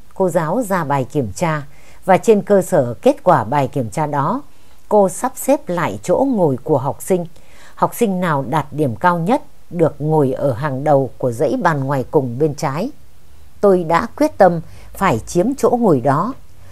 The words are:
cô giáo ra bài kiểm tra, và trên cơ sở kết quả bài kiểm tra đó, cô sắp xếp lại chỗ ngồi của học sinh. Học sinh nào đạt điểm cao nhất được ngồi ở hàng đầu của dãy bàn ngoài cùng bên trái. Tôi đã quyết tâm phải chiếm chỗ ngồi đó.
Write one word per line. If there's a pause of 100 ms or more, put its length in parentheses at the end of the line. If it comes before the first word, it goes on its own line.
(140)
cô
giáo
ra
bài
kiểm
tra, (380)
và
trên
cơ
sở
kết
quả
bài
kiểm
tra
đó, (480)
cô
sắp
xếp
lại
chỗ
ngồi
của
học
sinh. (500)
Học
sinh
nào
đạt
điểm
cao
nhất (280)
được
ngồi
ở
hàng
đầu
của
dãy
bàn
ngoài
cùng
bên
trái. (720)
Tôi
đã (100)
quyết
tâm (320)
phải
chiếm
chỗ
ngồi
đó. (380)